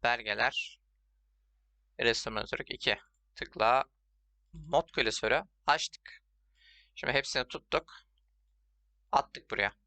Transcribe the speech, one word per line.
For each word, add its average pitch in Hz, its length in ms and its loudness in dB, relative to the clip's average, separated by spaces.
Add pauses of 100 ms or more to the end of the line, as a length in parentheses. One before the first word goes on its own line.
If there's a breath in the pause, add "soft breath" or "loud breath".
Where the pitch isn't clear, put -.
Belgeler. 117 760 0 (1200)
Restoran 113 380 0
Network 110 340 -6
iki. 120 280 -2 (360)
Tıkla. 123 500 2 (680)
Mod 156 380 0
klasörü 117 520 0 (240)
açtık. - 560 -2 (720 soft breath)
Şimdi - 180 -4
hepsini 139 340 0
tuttuk. - 460 -4 (1160)
Attık - 400 -2
buraya. 101 240 -2 (120)